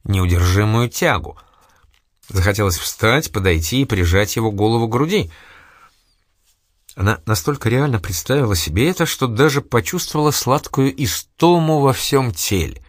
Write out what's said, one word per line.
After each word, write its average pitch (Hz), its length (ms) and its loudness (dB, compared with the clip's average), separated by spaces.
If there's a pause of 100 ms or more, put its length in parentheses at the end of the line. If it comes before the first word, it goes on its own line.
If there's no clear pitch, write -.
неудержимую 95 840 2
тягу. 104 500 -4 (880)
Захотелось 98 500 0
встать, - 520 0
подойти 95 520 0
и - 20 0
прижать 98 520 0
его 113 140 0
голову 110 380 0
к - 20 -8
груди. 139 400 0 (1700)
Она 101 300 -2
настолько 117 420 -2
реально 127 320 0
представила 113 560 -2
себе 92 340 0
это, 175 160 -2
что - 200 -4
даже 135 340 2
почувствовала 151 720 -2
сладкую 135 760 0
истому 156 760 2
во 139 120 4
всем 127 400 0
теле. - 560 -4